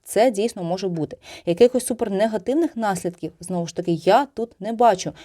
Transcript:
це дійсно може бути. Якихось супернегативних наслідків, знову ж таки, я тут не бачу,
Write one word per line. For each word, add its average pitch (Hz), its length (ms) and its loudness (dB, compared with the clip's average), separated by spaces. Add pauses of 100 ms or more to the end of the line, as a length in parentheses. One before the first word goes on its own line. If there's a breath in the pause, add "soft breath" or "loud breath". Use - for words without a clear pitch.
це - 280 2
дійсно 202 320 -2
може 185 260 -4
бути. 160 280 -6 (300 loud breath)
Якихось 233 400 4
супернегативних 226 920 -2
наслідків, 180 640 -4
знову 170 260 -4
ж - 100 -12
таки, 175 160 -2
я 202 420 4
тут 233 260 -8
не 208 120 -6
бачу, 220 400 4 (120)